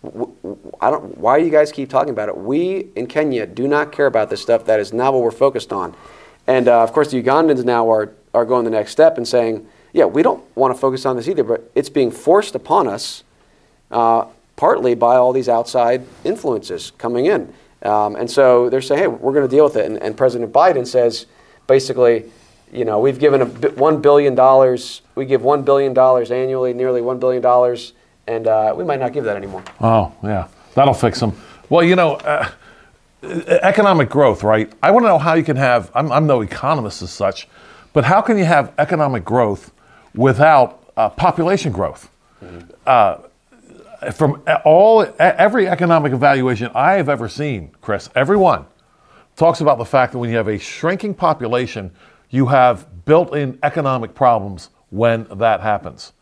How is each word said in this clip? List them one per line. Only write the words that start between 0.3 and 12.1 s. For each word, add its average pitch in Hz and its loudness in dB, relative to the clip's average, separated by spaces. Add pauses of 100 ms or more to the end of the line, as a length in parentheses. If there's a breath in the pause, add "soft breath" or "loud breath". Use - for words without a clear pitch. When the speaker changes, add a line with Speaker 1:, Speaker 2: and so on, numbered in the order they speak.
Speaker 1:
w-, - -16
I 120 0
don't, - -8
why 123 2
do 170 0
you 156 -2
guys 151 2
keep 131 -10
talking 139 -2
about 107 -6
it? - -10
We 170 -4
in 117 -8
Kenya 131 -4
do 110 -6
not 147 -2
care 143 0
about 113 0
this 104 -6
stuff. - 0
That 110 2
is 104 -6
not 127 0
what 123 0
we're 113 0
focused 131 -2
on." 90 -8 (500 loud breath)
And, 127 2
uh, 117 4
of 117 0
course, 151 0
the 131 -2
Ugandans 135 2
now 117 0
are, 107 0 (220)
are 120 2
going 120 0
the 113 -4
next 107 -4
step 160 4
and 120 -8
saying, 113 -2 (280 soft breath)
"Yeah, - 2
we 113 0
don't 233 -2 (100)
wanna 127 0
focus 131 -4
on 127 -2
this 117 -8
either, 165 -2
but 113 -4
it's - -2
being 123 -2